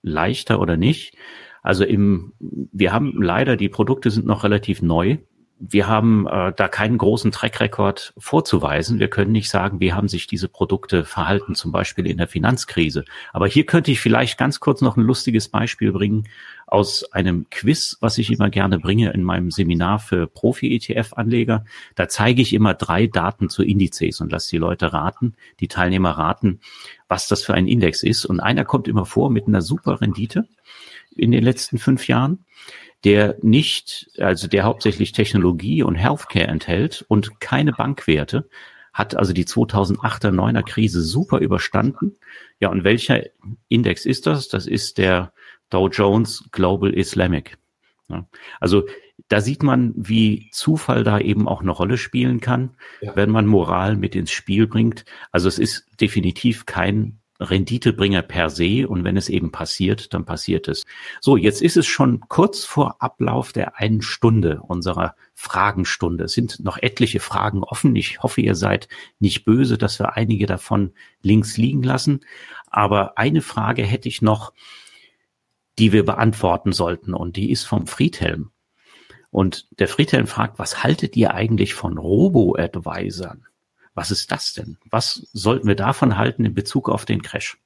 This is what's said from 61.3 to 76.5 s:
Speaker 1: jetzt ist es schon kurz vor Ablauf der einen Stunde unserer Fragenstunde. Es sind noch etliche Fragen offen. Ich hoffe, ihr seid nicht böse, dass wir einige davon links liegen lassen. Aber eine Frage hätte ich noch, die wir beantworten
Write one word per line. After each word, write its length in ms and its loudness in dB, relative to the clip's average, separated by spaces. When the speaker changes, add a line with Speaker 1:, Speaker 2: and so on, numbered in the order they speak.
Speaker 1:
jetzt 260 2
ist 140 2
es 100 6
schon 440 2
kurz 340 0
vor 360 -2
Ablauf 520 -2
der 260 -6
einen 240 0
Stunde 600 2
unserer 540 -4
Fragenstunde. 920 -2
Es 60 -8
sind 320 -4
noch 140 -6
etliche 420 -2
Fragen 420 -2
offen. 360 0
Ich 260 -6
hoffe, 160 -2
ihr 160 2
seid 320 -2
nicht 240 0
böse, 340 4
dass 220 -4
wir 160 -2
einige 300 0
davon 480 -2
links 340 2
liegen 260 0
lassen. 380 0
Aber 480 0
eine 240 2
Frage 420 -4
hätte 240 -2
ich 140 -6
noch, 320 0
die 140 4
wir 140 4
beantworten 640 0